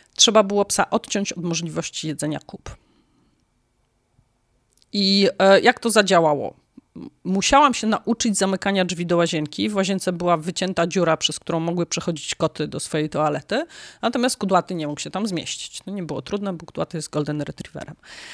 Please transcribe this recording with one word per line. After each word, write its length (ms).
Trzeba 280
było 220
psa 240
odciąć 440
od 100
możliwości 640
jedzenia 320
kup. 360
I, 360
e, 220
jak 180
to 100
zadziałało? 640
Musiałam 500
się 140
nauczyć 500
zamykania 480
drzwi 200
do 120
łazienki. 520
W 60
łazience 360
była 260
wycięta 500
dziura, 300
przez 220
którą 200
mogły 260
przechodzić 500
koty 320
do 120
swojej 300
toalety. 560
Natomiast 360
kudłaty 380
nie 120
mógł 140
się 100
tam 160
zmieścić. 580
To 60
nie 120
było 180
trudne, 320
bo 120
kudłaty 320
jest 120
golden 320
retrieverem, 540